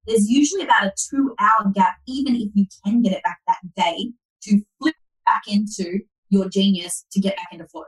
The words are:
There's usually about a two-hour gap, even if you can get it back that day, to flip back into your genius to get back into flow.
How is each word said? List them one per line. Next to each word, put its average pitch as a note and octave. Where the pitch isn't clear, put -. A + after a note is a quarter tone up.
There's G#3
usually D4
about A4+
a G3
two-hour A3
gap, F#3
even C4
if G#3
you G3+
can A#3
get G3
it -
back -
that A#5
day, F#3+
to G#3
flip D4+
back -
into G3+
your F#3+
genius F#3+
to G3
get F#3+
back -
into E3+
flow. -